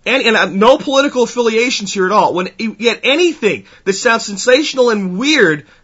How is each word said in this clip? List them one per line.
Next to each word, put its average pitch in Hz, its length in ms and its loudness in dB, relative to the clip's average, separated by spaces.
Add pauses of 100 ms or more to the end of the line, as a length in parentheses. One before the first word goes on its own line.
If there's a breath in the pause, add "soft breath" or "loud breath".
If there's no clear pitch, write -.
and, 247 160 0
and, 220 120 2
uh, 185 120 2
no 214 320 4
political 269 460 0
affiliations 233 680 -2
here 190 140 0
at 185 60 -2
all. 185 200 2
When 180 160 -4 (100)
you 220 160 -6
get 220 280 -2
anything 247 640 0 (180 loud breath)
that 196 80 0
sounds 226 320 -2
sensational 247 640 -2
and 190 300 -2
weird, 226 480 0 (180 soft breath)